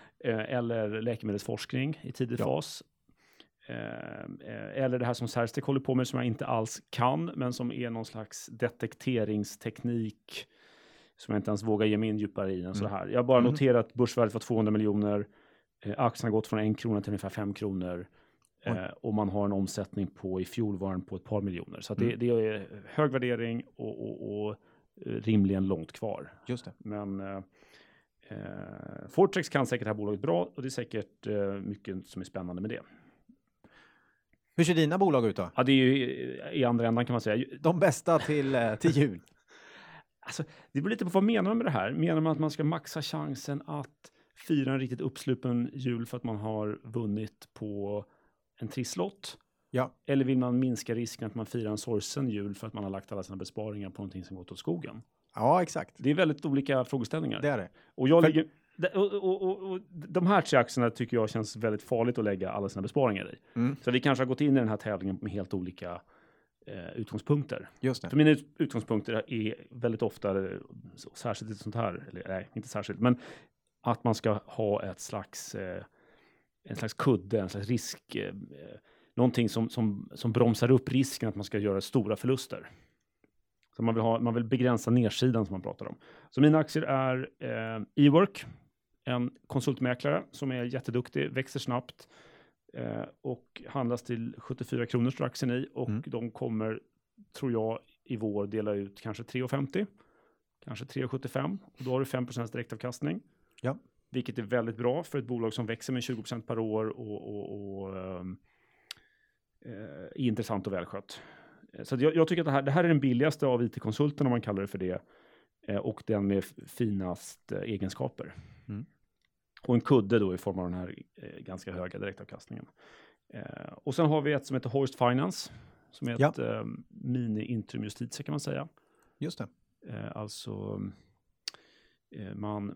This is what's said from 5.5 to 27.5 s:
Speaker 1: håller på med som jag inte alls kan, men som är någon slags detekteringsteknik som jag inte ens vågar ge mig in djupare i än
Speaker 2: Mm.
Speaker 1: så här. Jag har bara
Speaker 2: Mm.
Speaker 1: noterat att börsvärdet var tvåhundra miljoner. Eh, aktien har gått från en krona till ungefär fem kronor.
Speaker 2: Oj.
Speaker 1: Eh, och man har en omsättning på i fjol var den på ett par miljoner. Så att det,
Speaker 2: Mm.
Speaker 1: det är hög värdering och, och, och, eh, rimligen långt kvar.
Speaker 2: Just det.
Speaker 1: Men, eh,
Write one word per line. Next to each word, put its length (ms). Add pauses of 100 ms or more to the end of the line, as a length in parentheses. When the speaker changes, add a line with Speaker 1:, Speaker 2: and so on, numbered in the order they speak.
Speaker 1:
håller 160
på 160
med 120
som 120
jag 80
inte 180
alls 440
kan, 360
men 280
som 180
är 180
någon 160
slags 400
detekteringsteknik 2000 (720)
som 160
jag 60
inte 120
ens 120
vågar 240
ge 100
mig 120
in 80
djupare 360
i 60
än 60
Speaker 2:
Mm. 100
Speaker 1:
så 120
här. 200
Jag 120
har 40
bara 160
Speaker 2:
Mm. 120
Speaker 1:
noterat 340
att 80
börsvärdet 400
var 80
tvåhundra 300
miljoner. 560 (580)
Eh, 120
aktien 300
har 100
gått 100
från 120
en 160
krona 260
till 80
ungefär 200
fem 240
kronor. 540 (580)
Speaker 2:
Oj. 60
Speaker 1:
Eh, 140
och 280
man 160
har 160
en 60
omsättning 560
på 340
i 40
fjol 320
var 140
den 100
på 140
ett 80
par 180
miljoner. 400
Så 120
att 60
det, 60
Speaker 2:
Mm. 140
Speaker 1:
det 100
är 380 (180)
hög 260
värdering 520 (120)
och, 340
och, 380
och, 40
eh, 40 (560)
rimligen 560
långt 240
kvar. 420 (140)
Speaker 2:
Just 180
det. 120
Speaker 1:
Men, 420
eh, 180 (920)